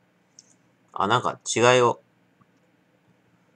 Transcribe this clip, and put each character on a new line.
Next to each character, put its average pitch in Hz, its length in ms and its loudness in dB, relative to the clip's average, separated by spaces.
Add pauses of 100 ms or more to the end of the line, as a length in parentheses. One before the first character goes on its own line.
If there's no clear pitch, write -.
(920)
あ、 98 160 -4
な 120 100 0
ん - 20 -4
か 90 240 -8
違 - 140 -6 (200)
い - 20 2
を。 120 180 0 (1600)